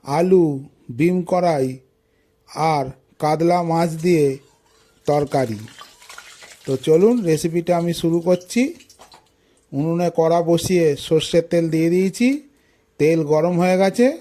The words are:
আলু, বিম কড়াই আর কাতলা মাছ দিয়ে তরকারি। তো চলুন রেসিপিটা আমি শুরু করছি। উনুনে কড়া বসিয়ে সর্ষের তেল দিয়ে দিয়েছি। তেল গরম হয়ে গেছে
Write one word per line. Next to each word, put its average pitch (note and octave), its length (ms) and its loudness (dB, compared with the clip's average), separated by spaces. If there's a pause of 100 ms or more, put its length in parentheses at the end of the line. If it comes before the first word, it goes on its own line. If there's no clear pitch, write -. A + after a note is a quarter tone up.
আলু, F3 420 2 (440)
বিম E3 260 0 (140)
কড়াই E3+ 360 0 (1040)
আর C#3+ 140 -2 (380)
কাতলা E3 400 0
মাছ E3 280 -2 (140)
দিয়ে E3 220 4 (800)
তরকারি। C3+ 540 -2 (1040)
তো C3+ 100 -4
চলুন F3+ 400 4 (140)
রেসিপিটা E3+ 500 -2
আমি E3+ 140 -2
শুরু E3 260 -2
করছি। F3+ 420 -2 (1080)
উনুনে E3 360 -2 (100)
কড়া E3 240 2
বসিয়ে E3+ 440 2 (200)
সর্ষের E3 440 0
তেল E3+ 140 0 (100)
দিয়ে D#3+ 200 0
দিয়েছি। F#3+ 340 0 (720)
তেল D#3+ 180 4 (140)
গরম E3 300 2
হয়ে F#3 200 2
গেছে G3 240 2 (140)